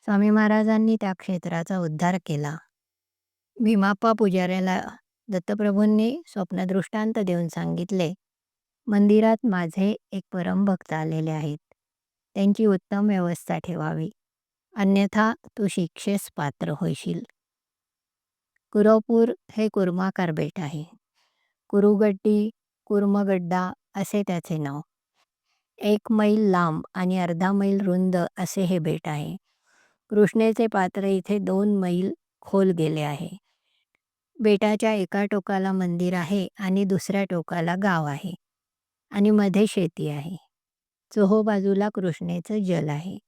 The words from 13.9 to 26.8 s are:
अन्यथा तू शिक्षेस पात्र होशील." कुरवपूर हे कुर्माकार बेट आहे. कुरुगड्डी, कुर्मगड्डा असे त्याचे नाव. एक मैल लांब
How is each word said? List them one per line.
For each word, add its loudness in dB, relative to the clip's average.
अन्यथा 2
तू -4
शिक्षेस -4
पात्र -4
होशील." -4
कुरवपूर 4
हे -2
कुर्माकार 0
बेट -4
आहे. -8
कुरुगड्डी, 4
कुर्मगड्डा 0
असे -2
त्याचे -4
नाव. -6
एक 0
मैल 4
लांब 2